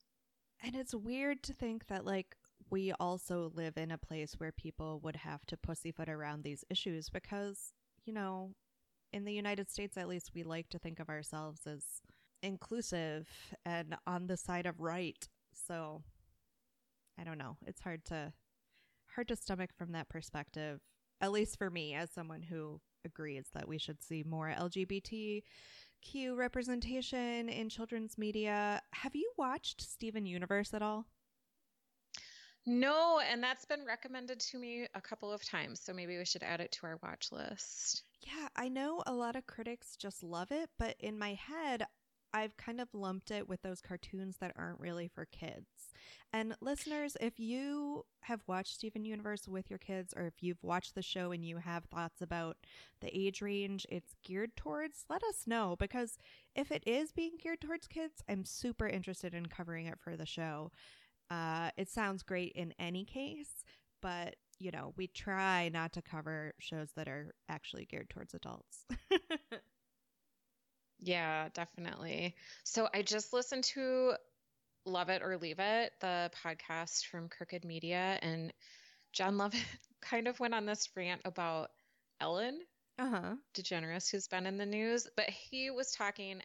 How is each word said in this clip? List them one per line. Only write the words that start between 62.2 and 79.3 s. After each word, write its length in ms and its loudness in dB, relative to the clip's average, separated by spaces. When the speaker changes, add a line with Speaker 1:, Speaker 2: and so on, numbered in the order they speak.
Speaker 1:
great 320 0
in 240 -2
any 240 0
case, 600 -6
but, 320 -2
you 140 -4
know, 240 -4
we 100 0
try 640 4
not 240 0
to 100 -4
cover 560 -4
shows 380 -4
that 120 -4
are 240 -6
actually 360 -6
geared 260 -8
towards 240 -10
adults. 560 -12
<laughs> 60 -2
Speaker 2:
Yeah, 520 2
definitely. 800 -2
So 320 4
I 80 6
just 320 2
listened 300 4
to 500 6
Love 240 4
It 120 6
or 140 2
Leave 220 -2
It, 420 6
the 300 4
podcast 640 0
from 220 -6
Crooked 340 -6
Media, 600 2
and 320 0
John 240 4